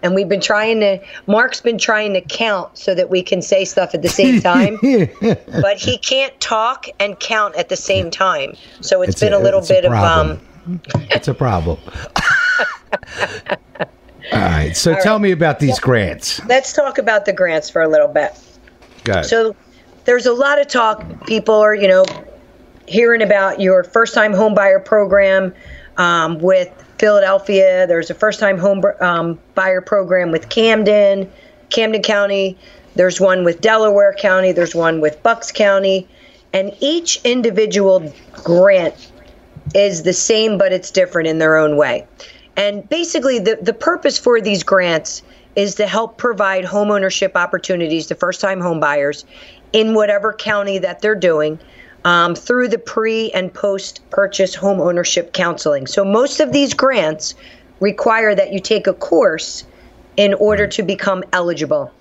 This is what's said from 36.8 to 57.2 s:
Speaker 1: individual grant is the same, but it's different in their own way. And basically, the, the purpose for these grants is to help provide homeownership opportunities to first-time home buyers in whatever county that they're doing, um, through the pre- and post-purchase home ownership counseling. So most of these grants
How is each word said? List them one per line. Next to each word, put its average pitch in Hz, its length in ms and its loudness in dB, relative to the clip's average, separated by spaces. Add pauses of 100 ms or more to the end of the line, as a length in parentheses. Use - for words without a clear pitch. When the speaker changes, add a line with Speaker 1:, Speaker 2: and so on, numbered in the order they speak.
Speaker 1:
individual 196 920 0 (300)
grant 175 680 2 (640)
is 190 280 0
the 180 100 0
same, 220 440 0
but 190 160 2
it's 185 180 -8
different 180 360 0
in 160 120 -2
their 156 180 4
own 151 200 2
way. 131 300 0 (480)
And 202 340 -4
basically, 302 480 -2
the, 214 240 -2
the 202 120 -2
purpose 320 440 -2
for 240 240 2
these 196 220 -2
grants 175 580 0 (340)
is 202 200 -2
to 214 100 -2
help 220 320 -4
provide 190 480 -2
homeownership 196 720 -2
opportunities 175 720 -2
to 170 80 -6
first-time 190 460 -4
home 170 180 -2
buyers 147 460 -2 (480)
in 220 200 2
whatever 208 400 0
county 202 460 -4
that 175 220 -6
they're 214 120 0
doing, 160 460 0 (460)
um, 175 280 2
through 247 360 -2
the 226 100 -2
pre- 220 540 -4
and 185 200 -4
post-purchase 190 1000 -4
home 196 260 -2
ownership 175 520 -2
counseling. 156 520 -2
So 196 180 -2
most 220 360 0
of 294 120 2
these 277 220 0
grants 180 640 -2 (440)